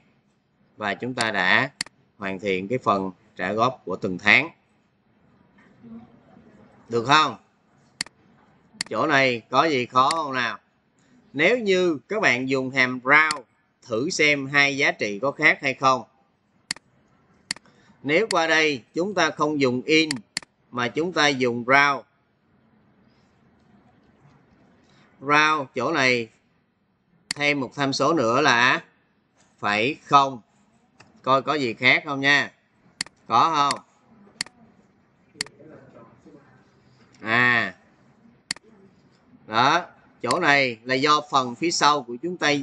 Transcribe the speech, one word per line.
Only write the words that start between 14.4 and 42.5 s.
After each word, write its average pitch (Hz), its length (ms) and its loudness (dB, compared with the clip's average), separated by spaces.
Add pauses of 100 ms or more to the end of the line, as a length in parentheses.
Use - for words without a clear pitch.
hai 139 300 0
giá 151 160 0
trị 104 260 -6
có 135 140 -4
khác 156 300 0
hay 135 120 -2
không. 131 280 0 (2000)
Nếu 165 280 0
qua 170 160 0
đây 156 360 0 (120)
chúng 185 200 -4
ta 160 160 2
không 151 300 -2
dùng 127 220 0
in 156 260 2 (640)
mà 120 180 -4
chúng 156 240 -4
ta 151 160 2
dùng 123 380 -2
round. 139 380 2 (3250)
Round 151 540 2
chỗ 135 180 -2
này 127 360 0 (1080)
thêm 143 260 -2
một 120 140 -8
tham 139 180 -2
số 147 220 0
nữa 123 260 2
là 131 420 4 (760)
phẩy 110 460 -2
không. 135 360 2 (800)
Coi 131 200 2
có 143 120 -4
gì 123 200 -4
khác 139 320 2
không 139 140 -6
nha. 139 320 0 (760)
Có 143 440 2
không? 120 100 -4 (3500)
À. 113 540 2 (1700)
Đó, 135 400 0 (360)
chỗ 135 180 -2
này 139 440 2
là 127 100 -4
do 147 260 2 (100)
phần 127 240 -2
phía 165 160 -4
sau 147 320 2
của 120 200 -12
chúng 175 140 -8
ta 151 160 0 (100)